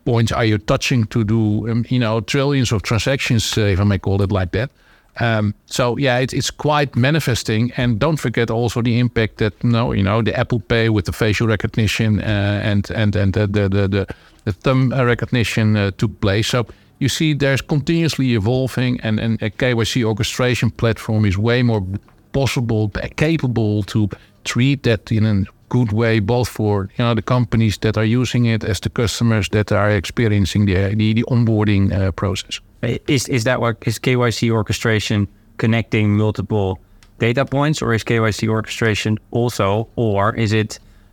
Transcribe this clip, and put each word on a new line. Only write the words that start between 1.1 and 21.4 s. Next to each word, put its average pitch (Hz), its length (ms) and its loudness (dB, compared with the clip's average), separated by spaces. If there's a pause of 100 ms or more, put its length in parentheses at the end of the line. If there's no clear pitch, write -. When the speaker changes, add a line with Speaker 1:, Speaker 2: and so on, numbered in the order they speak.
Speaker 1:
do, 107 460 0
um, 117 180 -2
you 127 100 0
know, 113 220 0
trillions 135 520 0
of 101 100 0
transactions, 120 720 0
uh, 110 60 2
if 101 180 2
I 104 40 2
may 101 140 2
call 98 240 -2
it 98 100 0
like 92 200 0
that. 127 180 -2 (480)
Um, 107 360 0 (120)
so 123 300 -2
yeah, 127 220 2
it, 131 160 -2
it's - 160 -2
quite 147 440 -2
manifesting, 123 840 0
and 120 200 0
don't 147 200 0
forget 120 320 -2
also 117 320 0
the 117 160 2
impact 117 400 0
that, 110 240 0
you 120 80 2
know, 117 220 0
you 107 100 0
know, 101 180 2
the 107 180 0
Apple 120 220 -2
Pay 113 300 2
with 107 160 2
the 95 60 -8
facial 110 340 0
recognition, 110 760 0
uh, 101 420 0
and, 101 280 0
and, 104 260 0
and 98 160 2
the, 107 140 2
the, 104 220 0
the, 98 200 2
the, 98 180 0 (380)
the 107 80 -2
thumb 131 380 0
recognition, 117 880 0
uh, 101 200 2
took 104 240 -4
place. 104 280 0
So 123 180 0 (320)
you 139 100 0
see, 156 240 0
there's 139 300 0
continuously 147 720 0
evolving, 123 640 0
and, 110 180 -2
and 110 240 -2
a 113 60 -4
K 127 240 -2
Y 113 120 0
C 120 200 0
orchestration 113 640 0
platform 110 540 0
is 98 140 2
way 117 240 2